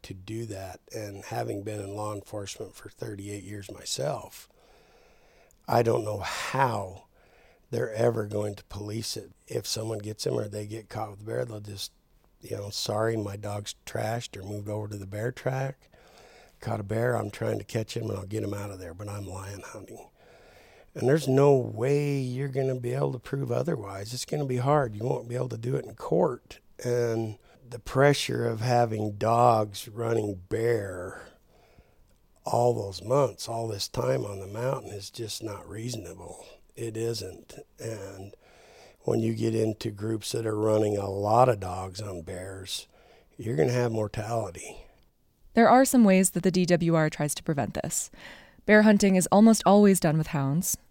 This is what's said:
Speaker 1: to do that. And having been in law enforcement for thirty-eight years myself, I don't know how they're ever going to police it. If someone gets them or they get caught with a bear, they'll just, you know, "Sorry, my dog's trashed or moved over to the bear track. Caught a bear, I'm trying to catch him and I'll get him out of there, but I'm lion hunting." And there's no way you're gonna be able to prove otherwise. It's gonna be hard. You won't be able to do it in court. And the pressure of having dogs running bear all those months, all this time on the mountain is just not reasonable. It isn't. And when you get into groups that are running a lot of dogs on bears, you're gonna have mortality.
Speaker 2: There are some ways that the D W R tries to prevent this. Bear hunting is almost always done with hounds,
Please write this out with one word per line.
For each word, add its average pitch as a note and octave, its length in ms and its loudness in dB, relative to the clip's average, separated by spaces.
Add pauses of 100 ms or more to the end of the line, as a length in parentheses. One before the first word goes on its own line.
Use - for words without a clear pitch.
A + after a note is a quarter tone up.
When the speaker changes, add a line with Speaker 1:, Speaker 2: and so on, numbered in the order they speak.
Speaker 1:
to - 140 -14
do A2 320 -10
that. F#2+ 320 -12 (160)
And G2+ 300 -10
having A2+ 360 -6
been G#2+ 180 -8
in G2 160 -10
law G#2+ 200 -6
enforcement G2+ 600 -12
for - 140 -18
thirty-eight G2+ 540 -10
years G2 280 -12
myself, - 800 -8 (1160)
I A#2 160 4
don't A#2 200 0
know G#2 180 -6
how G#2 840 -2 (680)
they're A#2 240 -2
ever A2+ 320 0
going G#2 300 -4
to - 80 -16
police G#2 520 -8
it. - 140 -12 (180)
If A2+ 200 -6
someone A2 320 -4
gets G#2+ 240 -8
them B2+ 160 0
or G#2+ 80 -4
they G#2 180 -8
get G#2+ 240 -12
caught G#2+ 220 -8
with G2+ 100 -18
a - 20 -18
bear, A#2 220 -4
they'll A2+ 140 -10
just, G#2 320 -12 (500)
you - 160 -8
know, G2+ 140 -10
"Sorry, A2+ 440 -2
my G2+ 200 -4
dog's G#2 400 -10 (100)
trashed A#2 500 -6
or G2 60 -12
moved G#2 280 -8
over G#2 180 -6
to G#2 100 -10
the G2 80 -12
bear G#2+ 260 -6
track. C3+ 600 -6 (720)
Caught G#2+ 180 -4
a G2+ 40 -8
bear, A2+ 320 0
I'm G#2+ 140 -2
trying A2 300 -4
to G2+ 40 -8
catch - 320 -4
him A2+ 140 -4
and G2+ 80 -4
I'll G2 80 -8
get G#2+ 180 -6
him G2+ 120 -4
out G2+ 160 -8
of F#2 80 -14
there, E2+ 160 -12
but G2+ 120 -12
I'm G2+ 200 -10
lion F#2+ 360 -12
hunting." - 440 -16 (880)
And A#2+ 140 2
there's C#3+ 180 4
no C#3 280 8
way C3+ 640 0
you're C3 280 -4
gonna C3+ 280 -2
be A#2+ 180 -4
able C#3 200 0
to B2 40 -6
prove C3 340 -6
otherwise. A#2 640 -4
It's B2+ 120 -8
gonna D3 200 -2
be B2+ 120 -2
hard. C3 380 2
You G#2 80 -6
won't A#2+ 240 -2
be A#2+ 60 -8
able B2+ 160 -2
to A2 80 -8
do A#2 180 -2
it C3+ 100 -2
in - 100 -14
court. - 640 0 (260)
And A2+ 540 0 (280)
the A#2 120 -14
pressure C3+ 640 2
of A2+ 160 -2
having A2 520 2
dogs A2 760 4
running A2 600 -2
bear G2+ 800 -2 (1160)
all A#2+ 300 4
those G2 260 -6
months, B2 480 0
all A2+ 180 -4
this G#2 200 -6
time B2+ 360 -2
on G2+ 160 -8
the G2 60 -10
mountain A#2 460 -6
is G2 180 -12
just A2 340 -10
not G2 240 -10
reasonable. F#2 800 -10 (300)
It A2+ 200 -8
isn't. A2+ 600 -6 (240)
And G2 560 -12 (680)
when - 180 0
you A2+ 140 0
get A2+ 220 0
into A2 340 0
groups G#2+ 440 -6
that A#2 120 -4
are G#2+ 100 -2
running G#2+ 400 4
a G2 140 -2
lot G#2+ 400 6
of G#2 100 2
dogs F#2 420 -8
on F#2+ 200 -8
bears, F#2+ 640 -10 (500)
you're A#2 200 -4
gonna D3 160 4
have B2 200 2
mortality. G#2+ 840 -4 (800)
Speaker 2:
There A#3 140 8
are C4 160 8
some B3 180 6
ways F#3+ 280 8
that F3 120 -2
the F#3+ 80 4
D F3+ 160 4
W E3+ 260 4
R D#3 160 4
tries D3 240 -2
to - 80 -8
prevent C#3 320 -2
this. - 380 -6 (540)
Bear G#3+ 180 8
hunting G3+ 340 8
is F3+ 120 4
almost G#3+ 360 8
always G3 340 8
done D#3 180 4
with D#3 100 0
hounds, C#3+ 500 0 (140)